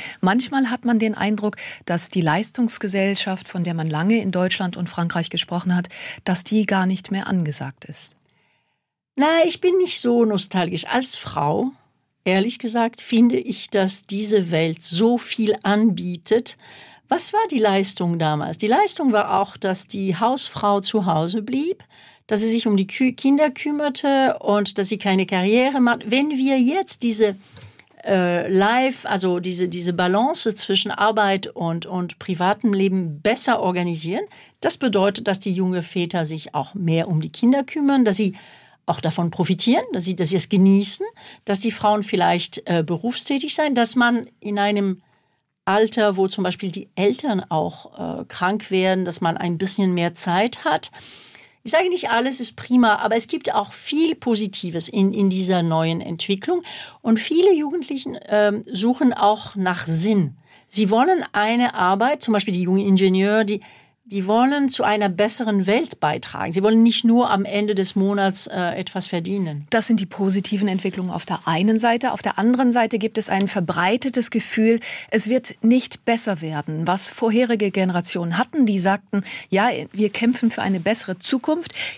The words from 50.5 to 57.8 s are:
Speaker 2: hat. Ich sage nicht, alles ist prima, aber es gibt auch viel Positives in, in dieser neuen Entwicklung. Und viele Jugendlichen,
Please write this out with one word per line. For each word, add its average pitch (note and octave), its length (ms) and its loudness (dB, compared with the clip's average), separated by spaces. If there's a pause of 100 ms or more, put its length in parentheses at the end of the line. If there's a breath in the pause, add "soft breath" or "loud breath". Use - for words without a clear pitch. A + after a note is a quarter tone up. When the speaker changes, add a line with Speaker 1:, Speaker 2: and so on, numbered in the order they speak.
Speaker 2:
hat. D#4 260 -2 (720 loud breath)
Ich - 80 -2
sage F4+ 180 2
nicht, F4 220 -4
alles B3+ 300 0
ist - 160 -4
prima, A#3+ 400 4
aber G#3+ 180 0
es A#3 140 0
gibt - 260 -4
auch G#3 180 -2
viel D#4 440 -2
Positives G3 720 -2
in, G3 240 2
in G3 180 2
dieser F#3 320 0
neuen E3 380 0
Entwicklung. G3+ 640 -4 (360 loud breath)
Und A3+ 200 2
viele F4+ 340 4
Jugendlichen, C#4+ 720 -4